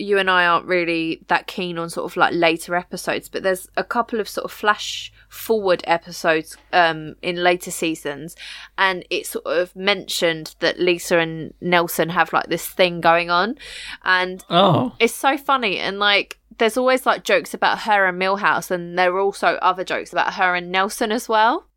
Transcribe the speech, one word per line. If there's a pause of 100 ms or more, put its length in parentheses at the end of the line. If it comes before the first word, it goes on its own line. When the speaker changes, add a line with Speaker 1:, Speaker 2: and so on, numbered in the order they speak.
Speaker 1:
you
and
I
aren't
really
that
keen
on
sort
of,
like,
later
episodes,
but
there's
a
couple
of
sort
of
flash (160)
forward
episodes, (160)
um,
in
later
seasons, (440)
and
it's
sort
of
mentioned
that
Lisa
and
Nelson
have,
like,
this
thing
going
on, (480)
and
Speaker 2:
Oh.
Speaker 1:
it's
so
funny.
And,
like, (200)
there's
always,
like,
jokes
about
her
and
Milhouse,
and
there
are
also
other
jokes
about
her
and
Nelson
as
well. (100)